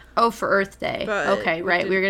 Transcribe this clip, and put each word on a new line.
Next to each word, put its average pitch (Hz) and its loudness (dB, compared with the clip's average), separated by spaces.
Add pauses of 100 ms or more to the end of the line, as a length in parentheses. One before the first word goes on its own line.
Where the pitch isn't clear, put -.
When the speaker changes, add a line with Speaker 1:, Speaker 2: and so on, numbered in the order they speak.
(160)
Speaker 1:
Oh, 233 4
for - -4
Earth 190 0
Day. - -4
Speaker 2:
But 202 0
Speaker 1:
Okay, 175 -2
Speaker 2:
we 190 -4
Speaker 1:
right. 180 2
We 185 0
were 190 2
gonna 196 2